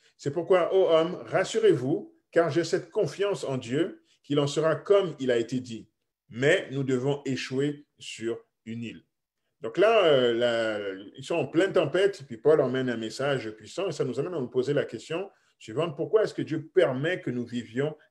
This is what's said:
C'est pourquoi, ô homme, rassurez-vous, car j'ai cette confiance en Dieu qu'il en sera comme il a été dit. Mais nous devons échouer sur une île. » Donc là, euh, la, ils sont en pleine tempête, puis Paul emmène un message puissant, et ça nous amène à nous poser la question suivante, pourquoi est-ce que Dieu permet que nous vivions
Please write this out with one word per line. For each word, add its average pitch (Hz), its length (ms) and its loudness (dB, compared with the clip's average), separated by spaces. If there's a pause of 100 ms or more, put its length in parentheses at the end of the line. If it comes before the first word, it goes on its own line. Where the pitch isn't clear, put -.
(180)
C'est 143 140 -6
pourquoi, 170 440 2
ô 185 140 6
homme, 165 260 4 (100)
rassurez-vous, 185 880 2 (160)
car 165 220 2
j'ai 165 140 2
cette 165 260 -2
confiance 190 540 -2
en 131 120 -4
Dieu 135 460 -4 (200)
qu'il 143 180 0
en 143 60 4
sera 156 280 0
comme 185 440 2
il 127 120 0
a 120 60 4
été 123 240 -2
dit. 110 280 -12 (400)
Mais 143 420 2
nous 135 120 -4
devons 135 420 -2
échouer 139 640 -4 (100)
sur 113 480 -10 (200)
une 117 180 -10
île. » 90 220 -14 (560)
Donc 113 160 -8
là, 208 280 6
euh, 127 280 6
la, 117 460 0 (380)
ils 139 60 -16
sont 170 120 -4
en 147 120 0
pleine 180 260 0
tempête, 185 540 0
puis 113 100 -12
Paul 151 220 6
emmène 131 300 0
un 117 80 -2
message 113 540 -4
puissant, 135 360 -8
et 156 60 -4
ça - 100 -2
nous 127 160 -4
amène 175 140 -4
à 160 60 -4
nous 123 100 -6
poser 127 240 0
la 147 120 0
question 165 460 -8 (260)
suivante, 143 380 -6
pourquoi 165 280 2
est-ce 185 100 -4
que - 80 -4
Dieu 139 260 -6
permet 160 540 0
que 127 100 -6
nous 123 140 -4
vivions 120 520 -6 (140)